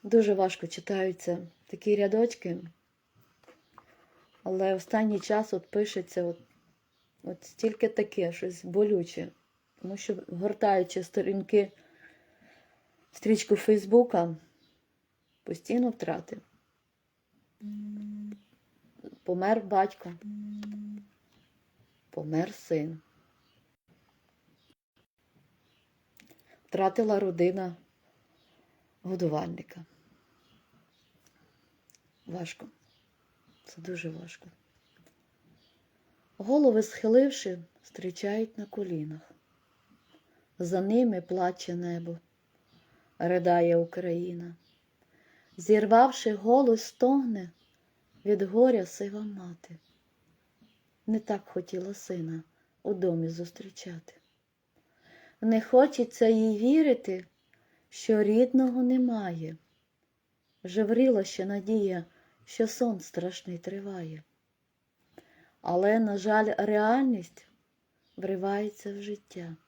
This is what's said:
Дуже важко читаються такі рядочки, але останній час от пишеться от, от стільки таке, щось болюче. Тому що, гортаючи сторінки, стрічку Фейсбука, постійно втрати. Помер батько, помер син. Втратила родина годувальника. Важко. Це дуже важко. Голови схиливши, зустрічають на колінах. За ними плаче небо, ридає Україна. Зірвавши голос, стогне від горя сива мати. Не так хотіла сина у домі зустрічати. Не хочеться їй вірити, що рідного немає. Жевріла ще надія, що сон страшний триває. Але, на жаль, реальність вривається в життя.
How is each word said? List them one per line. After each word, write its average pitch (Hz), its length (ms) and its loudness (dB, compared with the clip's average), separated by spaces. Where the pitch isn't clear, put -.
Дуже 208 320 4
важко 190 320 0
читаються 180 800 -6
такі 208 300 0
рядочки, 202 600 0
але 190 320 0
останній 214 460 0
час 214 340 -2
от 180 120 -8
пишеться 196 580 -4
от, 170 140 -6
от 180 220 -14
стільки - 440 -2
таке, 208 440 -2
щось 180 320 -10
болюче. 185 640 0
Тому 190 140 -10
що, 196 200 -6
гортаючи 190 760 0
сторінки, 196 680 0
стрічку 214 440 2
Фейсбука, 202 800 4
постійно 233 460 -2
втрати. - 480 -8
Помер 190 380 0
батько, 190 520 -2
помер 160 440 -4
син. 160 460 -4
Втратила 196 560 0
родина 180 560 -2
годувальника. 170 840 -4
Важко. 170 400 -12
Це - 160 -20
дуже 175 300 -10
важко. 165 380 -18
Голови 233 460 4
схиливши, 220 760 2
зустрічають 202 760 -8
на 202 80 -12
колінах. 156 540 -8
За 180 220 -2
ними 214 400 2
плаче 180 540 -4
небо, 170 440 -8
ридає 175 580 4
Україна. 170 800 -4
Зірвавши 214 800 6
голос, 226 480 4
стогне 247 680 0
від 202 180 2
горя 214 440 4
сива 202 340 -10
мати. 180 580 -14
Не 220 140 0
так 202 280 -8
хотіла 185 460 -8
сина 160 480 -8
у 202 120 -4
домі 170 340 0
зустрічати. 170 880 -14
Не 220 200 4
хочеться 247 680 4
їй 220 320 4
вірити, 240 680 2
що 214 320 0
рідного 254 600 4
немає. 208 720 0
Жевріла 214 600 4
ще - 200 -6
надія, 196 600 -2
що - 220 -2
сон 220 340 -4
страшний 175 580 -8
триває. 185 640 -12
Але, 196 380 2
на 208 200 0
жаль, 214 400 2
реальність 214 880 0
вривається 196 760 -4
в 202 80 -12
життя. 185 540 -12